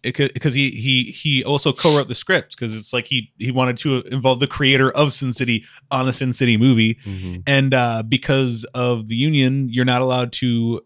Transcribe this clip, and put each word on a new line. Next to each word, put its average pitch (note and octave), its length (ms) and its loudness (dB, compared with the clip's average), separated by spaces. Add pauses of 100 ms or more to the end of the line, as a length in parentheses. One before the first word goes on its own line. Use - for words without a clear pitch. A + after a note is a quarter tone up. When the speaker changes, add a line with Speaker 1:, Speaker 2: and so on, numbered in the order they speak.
Speaker 1:
It A#2+ 100 -4
could, C#3 280 -2
'cause C#3 140 0
he, C3+ 160 2
he, B2+ 400 0
he C#3 340 -2
also C#3+ 300 0
co-wrote D3 340 2
the A#2+ 60 -6
script, - 420 -2
'cause A#2 160 -8
it's A2 200 -8
like B2 140 -4
he, A#2+ 320 -4
he C3 120 -6
wanted B2+ 280 0
to C3+ 240 -2
involve B2+ 380 0
the C#3+ 60 0
creator C3+ 440 2
of C#3+ 220 2
Sin C3 200 -2
City A#2 320 0 (260)
on C3 160 0
the B2+ 80 0
Sin B2+ 180 -2
City A#2+ 240 2
movie. A2+ 380 4 (100)
Speaker 2:
Mm-hmm. F#2 420 -8
Speaker 1:
And, C3+ 280 2
uh, A#2 300 0
because B2 680 -2
of B2 360 -2
the A2+ 80 -4
union, C3+ 540 2
you're B2 140 0
not B2 160 2
allowed B2+ 340 0
to A#2 520 -2